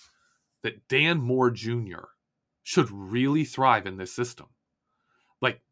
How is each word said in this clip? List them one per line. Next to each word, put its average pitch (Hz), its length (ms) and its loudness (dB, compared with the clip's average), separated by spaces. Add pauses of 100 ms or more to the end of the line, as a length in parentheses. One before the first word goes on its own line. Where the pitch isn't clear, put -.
(640)
that - 260 -8
Dan 151 320 2
Moore 127 300 2
Junior 107 560 -6 (560)
should 131 300 0
really 127 520 0
thrive 120 420 2
in 95 100 -8
this 95 160 -10
system. - 340 -6 (960)
Like, - 320 -2